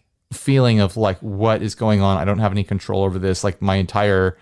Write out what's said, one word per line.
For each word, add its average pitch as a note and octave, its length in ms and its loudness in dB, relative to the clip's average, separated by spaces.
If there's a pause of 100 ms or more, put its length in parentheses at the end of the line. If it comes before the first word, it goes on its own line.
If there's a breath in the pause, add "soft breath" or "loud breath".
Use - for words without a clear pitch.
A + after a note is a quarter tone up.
(320)
feeling B2+ 480 2
of, G2 160 0
like, G#2 240 0
"What A2 420 -2
is G#2+ 120 -4
going G#2+ 260 0
on? G2 180 2
I - 60 -4
don't G2 140 0
have G#2 140 0
any G2+ 120 -2
control G2 400 -4
over F#2+ 140 -2
this. F#2 260 -2
Like, G2 160 -4
my G2 160 0
entire F#2+ 640 0